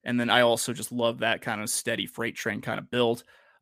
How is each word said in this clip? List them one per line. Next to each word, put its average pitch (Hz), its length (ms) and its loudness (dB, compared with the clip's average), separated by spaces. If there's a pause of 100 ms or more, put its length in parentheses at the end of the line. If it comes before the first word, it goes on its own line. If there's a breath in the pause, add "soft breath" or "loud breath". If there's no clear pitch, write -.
And 123 160 -2
then 120 100 0
I 120 120 8
also 120 300 4
just 110 200 -8
love 117 280 0
that 110 220 0
kind 107 200 -4
of 104 80 -6
steady 107 360 -4
freight 117 300 -6
train 107 260 -4
kind 113 180 -4
of - 120 -12
build. 120 320 2 (380 soft breath)